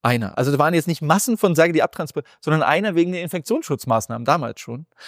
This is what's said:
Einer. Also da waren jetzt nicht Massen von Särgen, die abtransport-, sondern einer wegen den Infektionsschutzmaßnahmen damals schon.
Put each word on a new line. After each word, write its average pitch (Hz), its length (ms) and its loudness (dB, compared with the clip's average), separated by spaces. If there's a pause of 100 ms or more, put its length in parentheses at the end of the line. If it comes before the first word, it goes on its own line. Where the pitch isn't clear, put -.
Einer. 117 320 -2
Also 131 160 0
da 143 60 2
waren 151 160 4
jetzt 165 140 2
nicht 170 160 -4
Massen 196 340 2
von 190 160 2
Särgen, 165 200 4
die 151 100 4
abtransport-, 147 420 -6 (140)
sondern 156 240 0
einer 175 320 0
wegen 170 160 2
den 180 100 -6
Infektionsschutzmaßnahmen 131 1040 -4
damals 139 340 0
schon. 123 280 -14 (200)